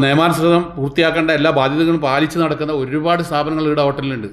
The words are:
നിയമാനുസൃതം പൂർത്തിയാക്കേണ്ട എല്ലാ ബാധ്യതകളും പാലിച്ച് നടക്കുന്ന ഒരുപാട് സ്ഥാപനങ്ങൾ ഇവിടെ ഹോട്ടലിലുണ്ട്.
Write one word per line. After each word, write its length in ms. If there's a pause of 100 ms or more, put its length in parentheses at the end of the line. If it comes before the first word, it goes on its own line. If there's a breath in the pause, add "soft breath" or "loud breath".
നിയമാനുസൃതം 580 (140)
പൂർത്തിയാക്കേണ്ട 600
എല്ലാ 200
ബാധ്യതകളും 480
പാലിച്ച് 380
നടക്കുന്ന 280 (100)
ഒരുപാട് 460
സ്ഥാപനങ്ങൾ 420
ഇവിടെ 180
ഹോട്ടലിലുണ്ട്. 440